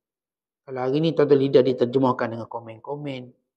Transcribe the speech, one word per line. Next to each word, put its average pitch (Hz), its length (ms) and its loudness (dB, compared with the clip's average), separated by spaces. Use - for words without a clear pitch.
Kalau 127 240 -8
hari 139 160 -2
ni 160 160 0
tuan-tuan 143 240 4
lidah 139 240 4
diterjemahkan 123 720 0
dengan 110 80 -12
komen-komen, 123 880 -14